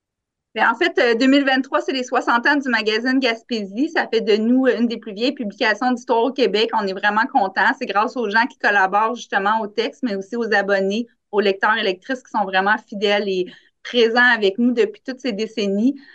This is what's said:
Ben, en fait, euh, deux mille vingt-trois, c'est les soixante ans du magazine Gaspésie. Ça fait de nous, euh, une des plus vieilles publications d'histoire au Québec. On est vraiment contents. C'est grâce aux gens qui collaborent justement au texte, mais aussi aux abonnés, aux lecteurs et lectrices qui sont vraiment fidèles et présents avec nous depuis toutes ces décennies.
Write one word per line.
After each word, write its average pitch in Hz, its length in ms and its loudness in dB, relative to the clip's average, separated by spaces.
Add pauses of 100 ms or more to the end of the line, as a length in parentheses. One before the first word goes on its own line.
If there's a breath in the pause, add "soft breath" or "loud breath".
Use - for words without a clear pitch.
(540)
Ben, - 160 2
en 247 60 2
fait, 349 220 -2
euh, 240 160 4
deux 240 120 2
mille 277 180 6
vingt-trois, 269 380 0
c'est 359 100 -4
les 254 120 -4
soixante 294 420 0
ans 294 100 4
du 269 120 -4
magazine 226 500 0
Gaspésie. 233 720 -2
Ça - 200 -2
fait 220 100 0
de 208 160 2
nous, 247 300 2
euh, 220 120 2
une 233 80 2
des 226 120 -4
plus 214 140 -12
vieilles 240 220 -2
publications 226 560 -2
d'histoire 240 320 0
au 262 100 0
Québec. 226 400 0
On 208 140 -2
est 190 60 -4
vraiment 208 340 0
contents. 196 520 0
C'est 165 80 -8
grâce 208 300 -2
aux 226 140 -2
gens 226 160 2
qui - 120 -12
collaborent 208 580 2
justement 208 440 -2
au 208 60 -6
texte, 220 360 -6
mais 220 120 -4
aussi 196 220 -8
aux 214 180 -2
abonnés, 196 520 0 (260 soft breath)
aux 208 80 0
lecteurs 208 360 0
et 214 60 -2
lectrices 196 400 -4
qui - 80 -20
sont 214 140 -2
vraiment 190 340 0
fidèles 208 500 -2
et 185 180 -2 (360 loud breath)
présents 240 500 2
avec 208 260 0
nous 240 140 2
depuis 214 320 0
toutes 254 160 -10
ces 254 120 -4
décennies. 214 680 -2 (140 loud breath)